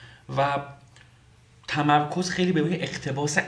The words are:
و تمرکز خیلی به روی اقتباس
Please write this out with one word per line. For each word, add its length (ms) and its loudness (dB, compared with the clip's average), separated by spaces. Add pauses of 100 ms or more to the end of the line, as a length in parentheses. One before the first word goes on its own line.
(360)
و 220 2 (1120)
تمرکز 640 2
خیلی 220 2
به 80 4
روی 140 2
اقتباس 720 -4